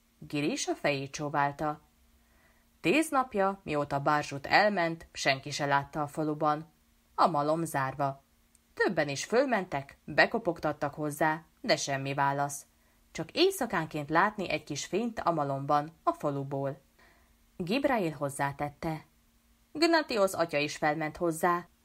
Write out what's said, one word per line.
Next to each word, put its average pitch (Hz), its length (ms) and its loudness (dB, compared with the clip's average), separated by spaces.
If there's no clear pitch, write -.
Giris 151 500 -2
a 349 60 -2
fejét 139 360 -2
csóválta. 147 720 -2
„Tíz 294 300 2
napja, 202 520 0
mióta 147 380 -2
Bárzsut 147 460 0
elment, 170 680 2
senki 139 380 0
se 143 160 -2
látta 139 360 0
a 147 40 0
faluban. 151 600 -2
A 196 120 4
malom 156 380 0
zárva. 139 580 -2
Többen 165 340 0
is 139 160 -6
fölmentek, 214 800 0
bekopogtattak 156 920 0
hozzá, 156 480 0
de 185 160 2
semmi 139 380 -4
válasz. 143 520 0
Csak 165 180 -8
éjszakánként 185 800 0
látni 185 400 2
egy 151 140 -4
kis - 220 -8
fényt 226 340 -2
a 170 120 2
malomban, 147 600 0
a 349 100 2
faluból.” 139 680 -4
Gibrail 214 560 0
hozzátette. 143 920 -4
„Gnatios 302 600 2
atya 165 260 0
is 147 180 -2
felment 151 400 0
hozzá, 175 500 0